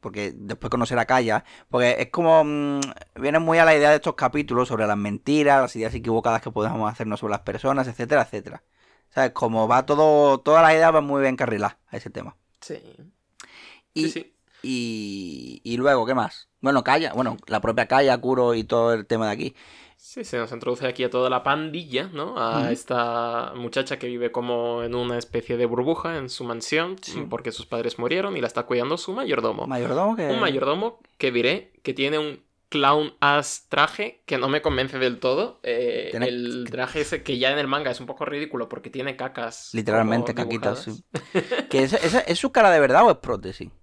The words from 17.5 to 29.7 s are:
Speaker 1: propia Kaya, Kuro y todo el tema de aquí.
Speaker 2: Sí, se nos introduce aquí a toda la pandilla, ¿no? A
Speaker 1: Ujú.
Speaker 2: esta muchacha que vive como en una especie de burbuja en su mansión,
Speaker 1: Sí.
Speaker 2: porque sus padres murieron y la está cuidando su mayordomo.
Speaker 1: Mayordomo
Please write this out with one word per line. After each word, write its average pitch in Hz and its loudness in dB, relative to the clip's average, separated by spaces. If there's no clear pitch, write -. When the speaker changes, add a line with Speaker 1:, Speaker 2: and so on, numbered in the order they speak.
Speaker 1:
propia 113 0
Kaya, 131 4
Kuro 120 2
y 113 -2
todo 117 2
el 107 -2
tema 113 0
de 107 -2
aquí. - -8
Speaker 2:
Sí, - -14
se - -8
nos 117 -6
introduce 120 -6
aquí 127 -4
a 123 -2
toda 127 0
la 127 0
pandilla, 156 -4
¿no? 156 -8
A 113 0
Speaker 1:
Ujú. 120 0
Speaker 2:
esta 117 -2
muchacha 131 -4
que 131 -8
vive 120 -4
como 120 -2
en 120 -6
una 120 -2
especie 120 -4
de 120 2
burbuja 151 -2
en 131 -8
su - -10
mansión, 151 -4
Speaker 1:
Sí. - -10
Speaker 2:
porque 120 -6
sus - -14
padres 117 -4
murieron 180 -2
y 147 -4
la 120 -2
está 123 -4
cuidando 127 -2
su 185 -10
mayordomo. 131 -2
Speaker 1:
Mayordomo 135 0